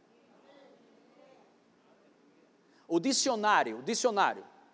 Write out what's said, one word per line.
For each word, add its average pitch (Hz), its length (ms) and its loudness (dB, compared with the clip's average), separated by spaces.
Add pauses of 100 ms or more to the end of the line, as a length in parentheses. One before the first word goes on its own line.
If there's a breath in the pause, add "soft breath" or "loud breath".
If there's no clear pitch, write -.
(3000 soft breath)
O 170 120 0
dicionário, 208 800 0
o 127 40 -14
dicionário, 180 600 -2 (300)